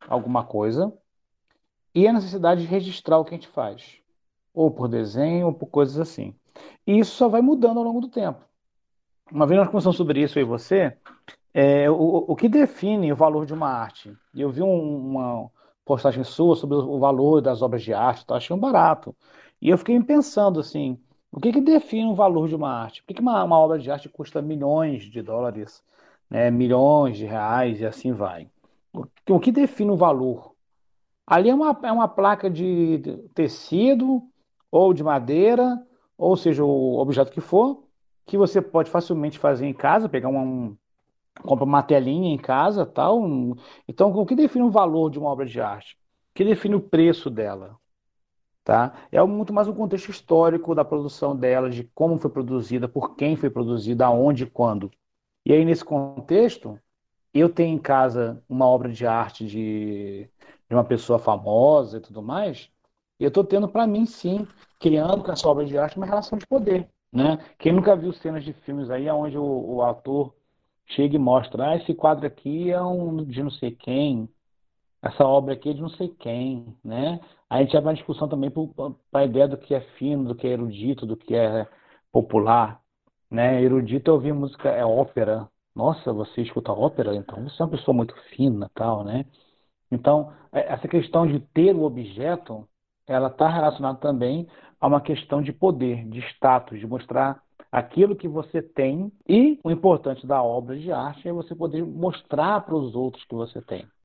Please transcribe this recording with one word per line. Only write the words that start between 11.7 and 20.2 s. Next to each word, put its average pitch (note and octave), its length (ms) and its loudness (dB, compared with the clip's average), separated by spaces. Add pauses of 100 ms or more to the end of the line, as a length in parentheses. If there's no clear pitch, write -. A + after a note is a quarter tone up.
o, D#3+ 380 2
o D#3 80 -2
que A#3 140 2
define G#3 600 2
o C#3+ 40 -2
valor D3+ 300 2
de C#3+ 80 -10
uma D#3 160 -4
arte? A2+ 460 -10 (180)
E C3+ 80 -10
eu C#3+ 80 -2
vi C3 120 -6
um, D3+ 500 -2
uma A#2+ 400 -6 (320)
postagem C3 400 0
sua E3 320 2
sobre C#3+ 220 -2
o C3+ 220 -2
valor C#3 420 4
das B2 200 -2
obras A#2+ 220 -2
de G#2+ 100 -4
arte, A#2 320 0
tá? A#2 100 -4
Achei B2 200 -6
um F#3+ 40 -4
barato. E3+ 560 2 (460)
E - 80 2
eu F3+ 80 6
fiquei A#3+ 240 2
pensando G#3 580 2